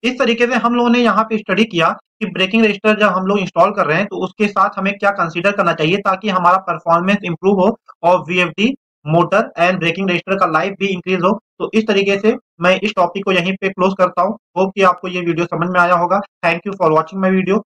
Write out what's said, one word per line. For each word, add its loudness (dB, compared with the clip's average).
इस -2
तरीके 2
से -2
हम 0
लोगों 2
ने 4
यहाँ 2
पे -2
study 0
किया 0
कि -6
breaking 0
register 0
जब 4
हम -2
लोग 0
install 2
कर -2
रहे 0
हैं -2
तो -6
उसके -4
साथ 0
हमें -2
क्या 0
consider -2
करना 0
चाहिए 0
ताकि -2
हमारा 2
performance 0
improve 0
हो 2
और 4
वीएफ़डी 0
motor 2
and 2
braking -2
register -2
का 2
लाइफ -2
भी -2
increase -4
हो। 2
तो -4
इस 2
तरीके 0
से 2
मैं 2
इस -4
topic -2
को -2
यहीं 0
पे -2
close -2
करता 0
हूँ। -2
Hope 0
कि 0
आपको 2
ये -6
video -2
समझ -4
में 0
आया 4
होगा। 0
Thank -2
you -6
for 2
watching -2
my 2
video। 0